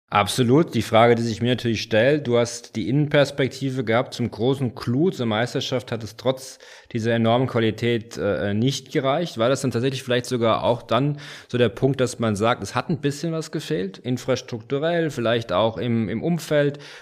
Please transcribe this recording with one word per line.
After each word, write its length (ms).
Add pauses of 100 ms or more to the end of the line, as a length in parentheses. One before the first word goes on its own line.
(100)
Absolut. 640
Die 60
Frage, 360
die 60
sich 200
mir 80
natürlich 320
stellt, 440
du 120
hast 380
die 120
Innenperspektive 960
gehabt 300
zum 160
großen 440
Clou, 360
zur 160
Meisterschaft 680
hat 100
es 140
trotz 420 (360)
dieser 180
enormen 340
Qualität, 720
äh, 380
nicht 360
gereicht. 460
War 140
das 100
dann 100
tatsächlich 320
vielleicht 220
sogar 400
auch 160
dann 380 (300)
so 100
der 100
Punkt, 320
dass 180
man 180
sagt, 260
es 120
hat 140
ein 140
bisschen 300
was 200
gefehlt, 460
infrastrukturell, 1120
vielleicht 420
auch 240
im, 320
im 140
Umfeld? 560 (220)